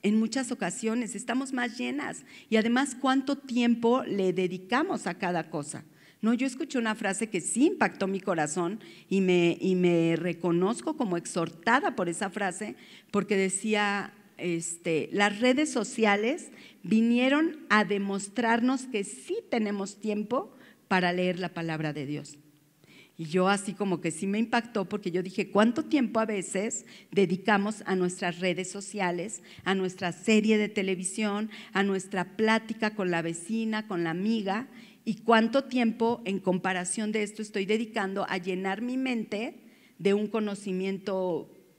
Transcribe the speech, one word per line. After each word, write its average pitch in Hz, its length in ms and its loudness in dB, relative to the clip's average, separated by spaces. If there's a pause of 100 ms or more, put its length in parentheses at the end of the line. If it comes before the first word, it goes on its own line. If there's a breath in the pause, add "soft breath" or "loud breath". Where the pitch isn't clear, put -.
En 208 160 4
muchas 226 320 0
ocasiones 226 640 -4
estamos 269 380 -4
más 240 260 -4
llenas 247 460 -6 (240 loud breath)
y 220 80 2
además, 240 420 2
¿cuánto 269 380 2
tiempo 240 680 2
le 190 280 2
dedicamos 190 760 -2
a 180 120 -4
cada 175 320 -2
cosa? - 340 -8 (380 soft breath)
No, 220 100 4
yo 247 140 0
escuché 262 320 -4
una 226 160 0
frase 208 340 -2
que 180 120 -2
sí 254 260 2
impactó 208 400 2
mi 190 140 -2
corazón 175 580 0 (320 loud breath)
y 196 100 4
me, 175 400 4
y 185 140 2
me 170 400 4
reconozco 180 840 0
como 190 200 -2
exhortada 196 800 0
por 180 120 0
esa 185 220 -4
frase, 208 460 -6 (340 loud breath)
porque 208 260 0
decía, 202 760 0 (240)
este, 165 760 -2
"Las 202 280 2
redes 262 320 2
sociales 220 800 0 (320 loud breath)
vinieron 233 760 4 (120)
a 208 140 6
demostrarnos 226 1000 0
que 226 160 -4
sí - 360 -8 (120)
tenemos 202 480 -2
tiempo 214 560 -4 (320 loud breath)
para 180 260 2
leer 180 280 0
la 180 80 -4
palabra 160 440 -4
de 143 140 -6
Dios". 147 320 -10 (800 loud breath)
Y 165 60 -6
yo 185 240 2
así 202 260 0
como 185 260 0
que 165 120 -2
sí 196 160 -4
me 202 100 0
impactó, 226 500 0
porque 208 220 -4
yo 180 140 -2
dije, 190 260 -4
"¿Cuánto 233 340 4
tiempo 240 360 0
a 220 40 0
veces 208 600 -4 (240 loud breath)
dedicamos 196 720 2
a 190 120 0
nuestras 180 420 -2
redes 180 320 -2
sociales, 180 720 -6 (220 loud breath)
a 196 100 4
nuestra 185 380 -2
serie 214 440 4
de 208 120 0
televisión, 208 840 -4 (220 loud breath)
a 196 100 2
nuestra 190 540 -2
plática 220 580 0
con 185 160 -2
la 165 120 0
vecina, 214 640 -4
con 175 160 -2
la 165 60 0
amiga? 208 580 -2 (360 loud breath)
¿Y 220 120 -4
cuánto 226 480 4
tiempo 233 600 0
en 196 140 -2
comparación 185 720 -2
de 214 140 -2
esto 208 180 -10
estoy 208 240 -4
dedicando 208 600 -2
a 185 100 -2
llenar 190 440 -4
mi 247 140 -4
mente 240 640 -4 (380 loud breath)
de 196 160 4
un 208 140 0
conocimiento 190 1200 -2 (280)